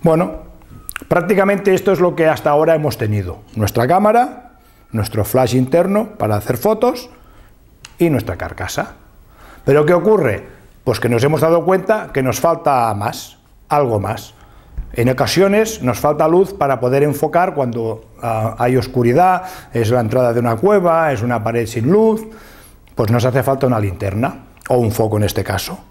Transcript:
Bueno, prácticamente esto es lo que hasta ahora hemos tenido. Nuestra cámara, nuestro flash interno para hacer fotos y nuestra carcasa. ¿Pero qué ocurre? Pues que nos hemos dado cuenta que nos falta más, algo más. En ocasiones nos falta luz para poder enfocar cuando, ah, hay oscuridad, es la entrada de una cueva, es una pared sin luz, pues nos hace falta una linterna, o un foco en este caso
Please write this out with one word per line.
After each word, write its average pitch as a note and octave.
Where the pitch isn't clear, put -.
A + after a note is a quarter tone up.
Bueno, E3
prácticamente F#3+
esto F#3+
es E3
lo F3
que D#3
hasta D#3
ahora D#3
hemos D3
tenido. G#2
Nuestra A2
cámara, G#3+
nuestro G#2+
flash B2+
interno F3
para G#2+
hacer B2
fotos A#3
y E3+
nuestra A2
carcasa. -
¿Pero D3
qué F3
ocurre? E3+
Pues A#2
que A#2+
nos A#2
hemos D3
dado D#3+
cuenta F#3+
que D3
nos B2+
falta D3
más, -
algo C3+
más. A2
En A#2+
ocasiones G3
nos B2
falta D3+
luz F#3
para C3+
poder C3+
enfocar D#3
cuando, A#2
ah, A2
hay B2+
oscuridad, C3
es A2+
la B2
entrada A#2+
de A#2+
una A#2
cueva, E3
es G#2
una A#2+
pared A2+
sin A#2
luz, A3
pues A2
nos A#2
hace A2
falta C3+
una A#2+
linterna, G2+
o B2+
un A2+
foco G#2+
en G#2+
este G2
caso -